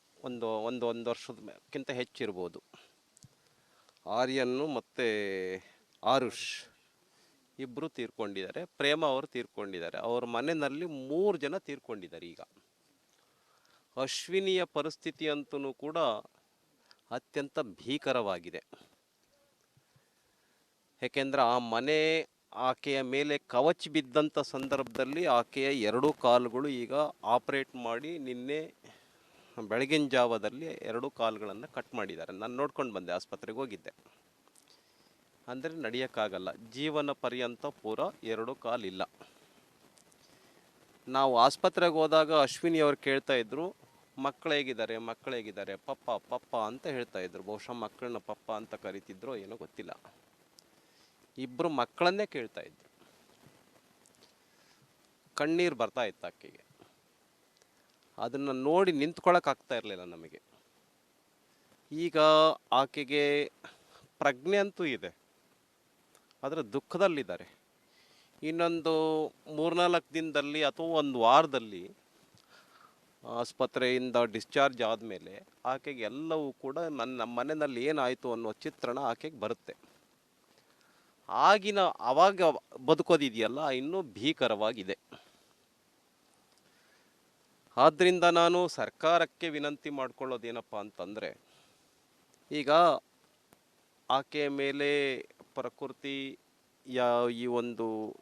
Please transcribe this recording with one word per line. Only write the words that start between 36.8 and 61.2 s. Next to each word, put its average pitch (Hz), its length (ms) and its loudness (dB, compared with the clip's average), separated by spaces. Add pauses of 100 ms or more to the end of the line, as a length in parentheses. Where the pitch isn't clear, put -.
ಪರ್ಯಂತ 123 540 -6
ಪೂರ 110 340 -6 (220)
ಎರಡೂ 113 320 -4
ಕಾಲಿಲ್ಲ. 104 480 -4 (2000)
ನಾವು 131 300 4
ಆಸ್ಪತ್ರೆಗೆ 175 540 6
ಹೋದಾಗ 156 420 4
ಅಶ್ವಿನಿ 156 460 4
ಅವ್ರು 147 160 4
ಕೇಳ್ತಾ 135 380 0
ಇದ್ರು, 131 400 -2 (440)
"ಮಕ್ಳು 139 340 -4
ಹೇಗಿದ್ದಾರೆ, 113 460 -2
ಮಕ್ಳು 117 380 -8
ಹೇಗಿದ್ದಾರೆ, 98 400 -10
ಪಪ್ಪ, - 340 -10
ಪಪ್ಪ" 123 460 -6
ಅಂತ 117 300 -4
ಹೇಳ್ತಾ 123 320 -6
ಇದ್ರು. 92 240 -10
ಬಹುಶಃ 104 300 -10
ಮಕ್ಕಳನ್ನ 117 460 -10
ಪಪ್ಪ - 340 -12
ಅಂತ 107 220 -10
ಕರಿತಿದ್ರೋ 101 600 -12
ಏನೋ 101 200 -14
ಗೊತ್ತಿಲ್ಲ. - 440 -16 (1400)
ಇಬ್ರು 131 300 -4
ಮಕ್ಕಳನ್ನೇ 175 580 0
ಕೇಳ್ತಾ 120 340 -10
ಇದ್ರು. - 300 -20 (2500)
ಕಣ್ಣೀರು 165 420 2
ಬರ್ತಾ 117 280 -2
ಇತ್ತು 92 220 -6
ಆಕೆಗೆ. - 380 -18 (1500)
ಅದನ್ನ 135 320 -4
ನೋಡಿ 156 420 2
ನಿಂತ್ಕೊಳ್ಳೋಕೆ 165 580 2
ಆಗ್ತಾ - 260 -4
ಇರಲಿಲ್ಲ 101 280 -8
ನಮಗೆ. 82 380 -18 (1500)